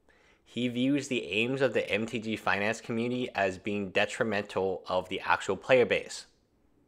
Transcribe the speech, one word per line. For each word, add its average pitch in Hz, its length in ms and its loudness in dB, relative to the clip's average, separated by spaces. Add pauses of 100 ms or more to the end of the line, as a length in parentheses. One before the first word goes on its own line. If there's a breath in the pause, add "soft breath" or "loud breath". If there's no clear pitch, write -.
(440 soft breath)
He 123 240 -4
views 127 400 0
the 120 200 -2
aims 120 340 0
of 127 100 4
the 110 180 0
M 104 160 0
T 110 140 -6
G 107 160 -4
Finance 101 460 0
community 120 520 -2
as 95 240 0
being 101 320 -4
detrimental 101 960 -2
of 92 220 -2
the 95 140 -6
actual 87 340 0
player 127 300 6
base. - 400 -2 (640)